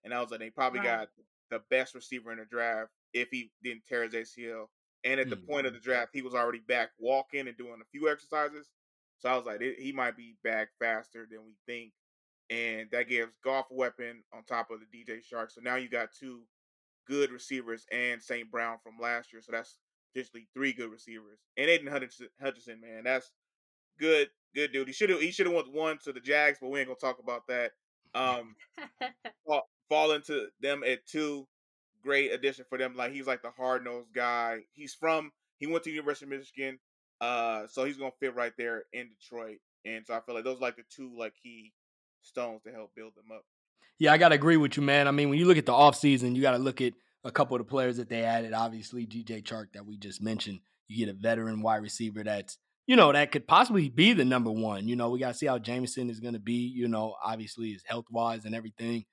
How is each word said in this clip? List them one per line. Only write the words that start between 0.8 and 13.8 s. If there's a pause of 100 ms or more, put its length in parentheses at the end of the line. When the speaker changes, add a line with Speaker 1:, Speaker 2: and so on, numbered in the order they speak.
Speaker 2:
Right. (140)
Speaker 1:
got (420)
the (100)
best
receiver
in
the
draft (220)
if
he (100)
didn't
tear
his
A
C
L." (340)
And
at
the
Speaker 3:
Hmm.
Speaker 1:
point
of
the
draft,
he
was
already
back
walking
and
doing
a
few
exercises. (500)
So
I
was
like,
"He,
he
might
be
back
faster
than
we (100)
think." (580)
And
that
gives
Goff
a
weapon